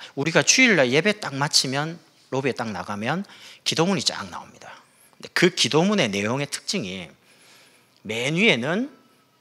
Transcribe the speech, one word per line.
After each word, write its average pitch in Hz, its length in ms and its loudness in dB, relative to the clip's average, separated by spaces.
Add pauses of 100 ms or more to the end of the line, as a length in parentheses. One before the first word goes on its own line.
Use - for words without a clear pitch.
(140)
우리가 156 280 2
주일날 170 500 6
예배 196 280 2
딱 - 140 -8
마치면, 143 640 -2 (320)
로비에 131 220 -2
딱 113 180 -6
나가면 107 540 -6 (400)
기도문이 170 380 0
쫙 90 280 -6
나옵니다. - 520 -18 (340)
근데 - 180 -18
그 180 160 4
기도문의 165 600 2
내용의 110 400 -2
특징이 185 600 -8 (920)
맨 120 340 -4
위에는 180 600 0 (440)